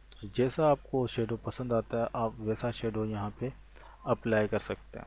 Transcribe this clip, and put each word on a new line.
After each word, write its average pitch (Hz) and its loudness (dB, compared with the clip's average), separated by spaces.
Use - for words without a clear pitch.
तो - -14
जैसा 127 2
आपको 139 4
शैडो 113 0
पसंद 120 -4
आता 113 0
है 117 0
आप 113 0
वैसा 110 0
शैडो 110 -2
यहाँ 107 -4
पे 131 -4
apply 110 4
कर 107 2
सकते - -8
हैं। - -12